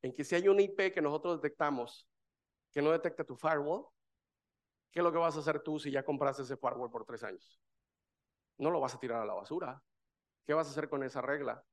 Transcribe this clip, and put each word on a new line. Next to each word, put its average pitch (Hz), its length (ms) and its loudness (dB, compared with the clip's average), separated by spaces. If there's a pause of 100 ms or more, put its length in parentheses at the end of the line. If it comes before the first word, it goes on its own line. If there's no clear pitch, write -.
En 127 120 -6
que 147 100 -6
si 175 120 -2
hay 180 120 6
una 196 140 8
I 202 80 6
P 196 220 0
que 185 100 0
nosotros 156 400 0
detectamos 143 680 -2 (600)
que 143 100 -2
no 151 100 4
detecta 165 320 0
tu 131 120 -8
firewall, 156 500 0 (1040)
¿qué 170 80 -4
es 175 40 4
lo 170 80 6
que 160 80 2
vas 165 180 2
a - 20 -2
hacer 147 220 0
tú 151 180 -4
si 143 120 -6
ya 135 120 0
compraste 143 380 0
ese 127 160 -6
firewall 123 320 -2
por 117 160 -10
tres 117 180 -10
años? - 380 -12 (960)
No 151 140 2
lo 165 80 2
vas 131 160 -2
a - 40 -14
tirar 117 220 -4
a 107 40 -2
la 101 80 -4
basura. 135 480 -8 (640)
¿Qué 147 80 0
vas 160 140 2
a 143 40 -10
hacer 143 180 -4
con 139 140 -2
esa 131 180 -4
regla? 131 500 -2